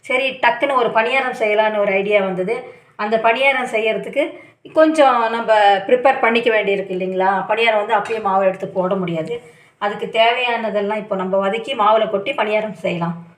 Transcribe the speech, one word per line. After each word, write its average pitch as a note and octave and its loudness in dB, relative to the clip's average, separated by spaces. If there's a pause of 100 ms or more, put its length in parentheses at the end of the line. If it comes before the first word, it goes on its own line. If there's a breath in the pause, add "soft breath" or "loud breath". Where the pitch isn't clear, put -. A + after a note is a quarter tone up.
சரி, C4 -4
டக்குன்னு B3+ 0
ஒரு A#3 2
பணியாரம் A#3+ 0
செய்யலான்னு G#3+ 0
ஒரு G3+ 0
ஐடியா G3 2
வந்தது. F#3+ -4 (220 loud breath)
அந்த G#3+ -2
பணியாரம் B3+ 0
செய்யறதுக்கு A3 -2 (340 loud breath)
கொஞ்சம் C#4 4
நம்ம A3+ 0
ப்ரிப்பேர் G3+ 4
பண்ணிக்க A#3 2
வேண்டியிருக்கு G3 0
இல்லைங்களா? F#3 0
பணியாரம் G#3+ 0
வந்து A3 0
அப்பயே G#3+ -2
மாவு G3 2
எடுத்து F#3 -2
போட F#3 -2
முடியாது. E3 -4 (360 loud breath)
அதுக்கு G#3+ -6
தேவையானதெல்லாம் A3 0
இப்போ G3+ -6
நம்ம F#3+ -2
வதக்கி A3 -4
மாவுல G#3+ 2
கொட்டி G3 -4
பணியாரம் G#3+ -2
செய்யலாம். E3+ -6 (120)